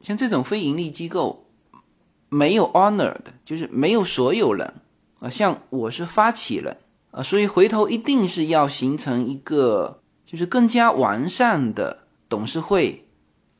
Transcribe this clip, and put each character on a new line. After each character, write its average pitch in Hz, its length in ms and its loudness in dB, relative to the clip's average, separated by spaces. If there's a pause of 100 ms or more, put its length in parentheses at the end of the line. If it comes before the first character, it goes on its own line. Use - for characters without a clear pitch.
像 208 160 -6
这 254 120 -2
种 156 140 0
非 202 200 -4
盈 143 120 -2
利 165 160 -4
机 165 160 -10
构 165 400 -4 (840)
没 147 240 2
有 208 180 4
owner 190 400 4
的， - 120 -14 (200)
就 160 140 -8
是 165 120 -8
没 151 220 2
有 226 100 4
所 131 300 0
有 175 220 2
人， - 180 -6 (480)
呃， 123 100 -10
像 185 280 -2 (100)
我 117 220 -4
是 165 160 -8
发 220 260 2
起 117 240 -6
人， 71 180 -6 (360)
呃， - 120 -12
所 190 160 -2
以 208 80 2
回 196 220 4
头 214 220 0
一 226 80 -2
定 233 280 0
是 170 200 -2
要 156 200 4
形 139 300 -2
成 123 300 -2
一 135 100 -6
个 123 640 0 (240)
就 - 140 -14
是 175 80 -2
更 240 200 4
加 233 260 4
完 120 360 0
善 170 460 0
的 98 240 -4 (300)
董 107 180 -4
事 160 120 -6
会 160 480 0 (540)